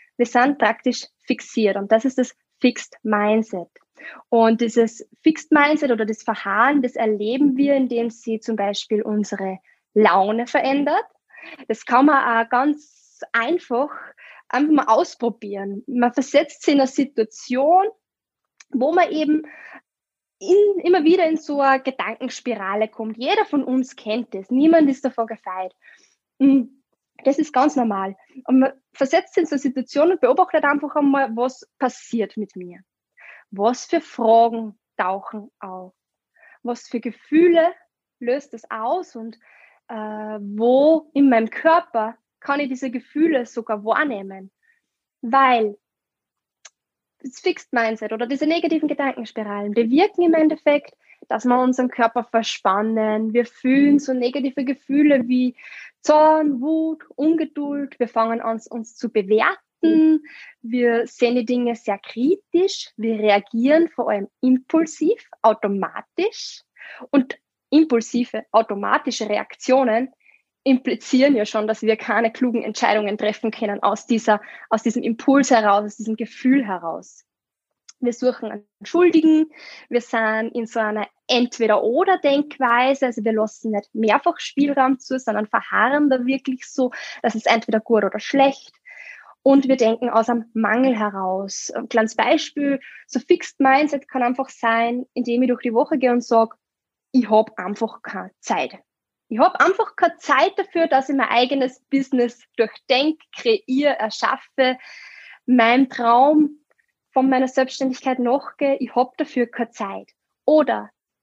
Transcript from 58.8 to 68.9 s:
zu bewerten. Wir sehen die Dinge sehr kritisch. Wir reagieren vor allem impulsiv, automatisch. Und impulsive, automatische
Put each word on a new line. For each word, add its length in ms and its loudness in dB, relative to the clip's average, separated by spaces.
zu 160 -8
bewerten. 1120 2
Wir 440 0
sehen 300 -2
die 80 0
Dinge 320 -2
sehr 220 -6
kritisch. 960 -2
Wir 220 -4
reagieren 680 2
vor 220 -4
allem 180 -4
impulsiv, 880 0
automatisch. 1200 -4
Und 280 0
impulsive, 800 0
automatische 800 -2